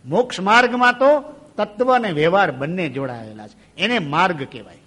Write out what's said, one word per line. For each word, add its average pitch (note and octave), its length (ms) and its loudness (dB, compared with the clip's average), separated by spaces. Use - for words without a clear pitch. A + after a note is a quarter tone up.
મોક્ષ G3 320 -2
માર્ગમાં A#3+ 520 4
તો C4+ 420 2
તત્વ B3 380 0
અને A3+ 180 0
વ્યવહાર E3+ 400 2
બંને D#3 360 -4
જોડાયેલા A#2 600 -10
છે, - 280 -20
એને A3 220 -2
માર્ગ D#3+ 540 0
કહેવાય G2 340 -18